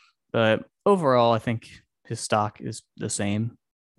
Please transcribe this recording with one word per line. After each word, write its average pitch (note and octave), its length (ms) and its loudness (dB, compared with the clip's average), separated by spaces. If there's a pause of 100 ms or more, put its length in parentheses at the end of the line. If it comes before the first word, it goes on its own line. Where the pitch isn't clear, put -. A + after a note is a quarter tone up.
(320)
But A2 320 2 (200)
overall, C3 480 4
I A2+ 60 2
think A2+ 320 -6 (360)
his A#2 140 -8
stock G#2+ 400 -2
is A2+ 220 -12 (140)
the - 120 -8
same. G#2+ 480 -4 (420)